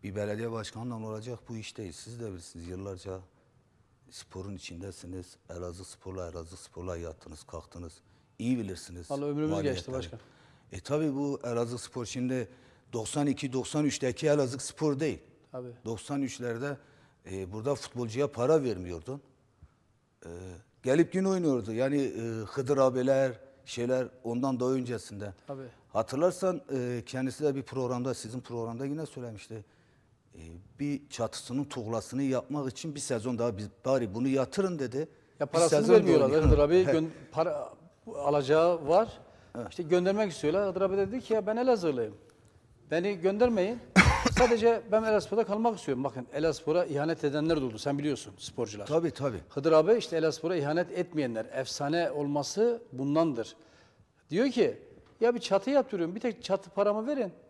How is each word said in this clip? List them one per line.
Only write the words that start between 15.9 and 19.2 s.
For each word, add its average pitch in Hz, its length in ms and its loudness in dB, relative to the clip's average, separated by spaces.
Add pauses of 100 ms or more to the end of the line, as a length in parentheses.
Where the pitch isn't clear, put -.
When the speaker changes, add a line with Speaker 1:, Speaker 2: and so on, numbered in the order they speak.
Speaker 1:
üçlerde, 127 560 -4 (540)
e, 95 220 -6
burada 113 220 -2
futbolcuya 123 560 -4
para 139 320 4
vermiyordun. 92 580 -6 (1040)